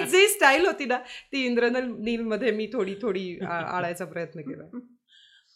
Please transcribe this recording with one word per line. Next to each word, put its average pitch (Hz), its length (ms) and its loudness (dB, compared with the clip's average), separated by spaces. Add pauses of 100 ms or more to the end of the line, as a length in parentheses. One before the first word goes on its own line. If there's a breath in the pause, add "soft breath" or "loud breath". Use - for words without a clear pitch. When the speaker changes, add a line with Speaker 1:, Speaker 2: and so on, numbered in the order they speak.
Speaker 1:
जी 370 220 6
स्टाईल 320 380 6
होती 311 200 0
ना, 247 120 0 (340 loud breath)
ती 269 140 -2
इंद्रनील, 240 540 0
नीलमध्ये 226 520 0
मी 214 180 -2 (320)
थोडी 185 380 -4
आ-, 190 60 -6
Speaker 2:
<laughs> 170 320 -4
Speaker 1:
आणायचा 175 280 -4
प्रयत्न 170 360 -10
केला. 151 380 -12 (760 soft breath)